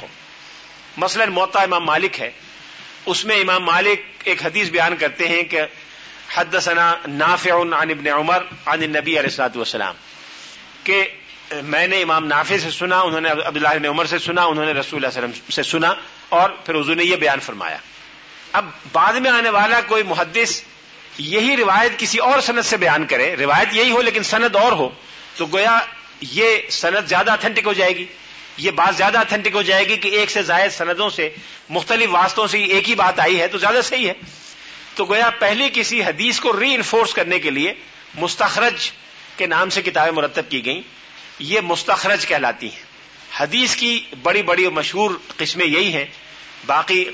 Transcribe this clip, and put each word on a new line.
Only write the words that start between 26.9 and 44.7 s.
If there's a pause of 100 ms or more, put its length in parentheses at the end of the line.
زیادہ
اتھینٹک
ہو
جائے
گی، (520)
یہ
بات
زیادہ
اتھینٹک
ہو
جائے
گی
کہ
ایک
سے
زائد
سندوں
سے (420)
مختلف
واسطوں
سے
ایک
ہی
بات
آئی
ہے
تو
زیادہ
صحیح
ہے۔ (800)
تو
گویا
پہلی
کسی
حدیث
کو
ری
انفورس
کرنے
کے
لیے (420)
مستخرج (460)
کے
نام
سے
کتابیں
مرتب
کی
گئیں، (580)
یہ
مستخرج
کہلاتی
ہیں۔ (540)
حدیث
کی (220)
بڑی
بڑی
مشہور (260)